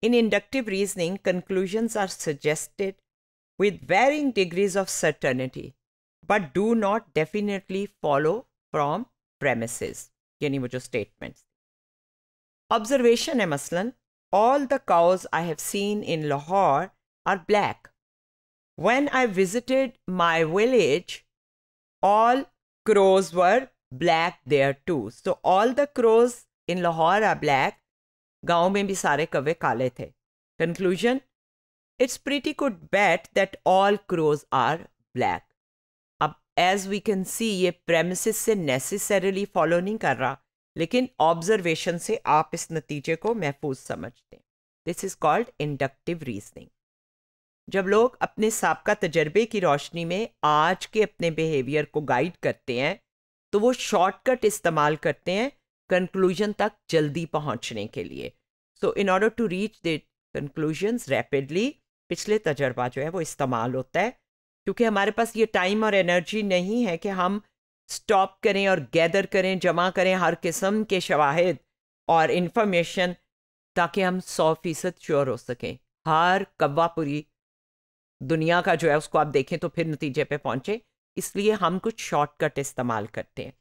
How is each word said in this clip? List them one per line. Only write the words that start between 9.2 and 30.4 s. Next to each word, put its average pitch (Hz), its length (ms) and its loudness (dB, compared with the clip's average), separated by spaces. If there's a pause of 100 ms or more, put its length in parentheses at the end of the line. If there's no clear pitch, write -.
premises, 117 680 -4 (300)
यानी 139 180 -2
वो 123 80 -6
जो 127 120 -8
स्टेटमेंट्स। - 680 -10 (1200)
ऑब्जर्वेशन 233 680 2
है 202 60 2
मसलन, 175 480 -4 (380)
all 254 340 2
the 262 140 -2
cows 180 520 2
I 160 100 -2
have 170 180 -6
seen 208 440 -4
in 156 260 -4
Lahore 156 640 0 (340)
are 180 220 -2
black. 196 420 0 (840)
When 247 340 0
I 254 160 0
visited 240 720 0 (100)
my 170 360 2
village, 180 840 0 (800)
all 226 420 4 (400)
crows 190 480 4
were 190 360 4 (220)
black 165 540 0
there 139 400 2
too. 131 260 -2
So - 320 -4
all 202 300 4
the 285 140 0
crows 233 580 2 (220)
in 175 160 -2
Lahore 170 400 2
are 180 120 2
black. 147 460 0 (640)
गांव 170 240 4
में 202 180 0
भी 190 80 -4
सारे 156 300 0
कौवे 135 280 -2
काले 127 360 -2
थे। - 240 -14 (480)